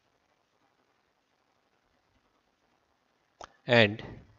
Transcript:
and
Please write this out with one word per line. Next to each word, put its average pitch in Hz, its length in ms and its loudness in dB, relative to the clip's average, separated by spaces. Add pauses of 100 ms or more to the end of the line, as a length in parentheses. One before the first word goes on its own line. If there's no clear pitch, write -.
(3750)
and 110 360 4 (360)